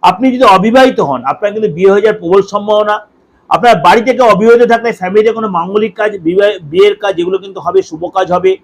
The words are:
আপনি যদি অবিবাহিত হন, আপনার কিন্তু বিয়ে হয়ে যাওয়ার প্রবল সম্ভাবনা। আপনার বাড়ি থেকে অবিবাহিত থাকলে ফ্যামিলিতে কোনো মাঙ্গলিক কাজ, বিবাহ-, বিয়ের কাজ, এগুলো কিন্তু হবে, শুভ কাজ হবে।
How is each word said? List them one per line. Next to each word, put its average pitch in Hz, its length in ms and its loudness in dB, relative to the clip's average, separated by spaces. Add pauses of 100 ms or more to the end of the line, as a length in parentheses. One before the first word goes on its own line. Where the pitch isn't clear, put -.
আপনি 220 300 0
যদি 254 120 0
অবিবাহিত 226 560 2
হন, 139 260 -2
আপনার 202 280 -4
কিন্তু 214 160 -4
বিয়ে 180 220 2
হয়ে 202 100 2
যাওয়ার 214 180 0
প্রবল 175 220 0
সম্ভাবনা। 208 680 -2 (420)
আপনার 226 260 2
বাড়ি 180 260 2
থেকে 247 200 -2
অবিবাহিত 233 480 4
থাকলে 233 220 0
ফ্যামিলিতে 214 400 -2
কোনো 220 160 -6
মাঙ্গলিক 202 480 -4
কাজ, 214 220 -4
বিবাহ-, 185 440 -2
বিয়ের 185 340 0
কাজ, 196 240 -6
এগুলো 180 180 -4
কিন্তু 185 220 -12
হবে, 180 220 -2
শুভ 165 280 -10
কাজ 185 220 -4
হবে। 185 320 0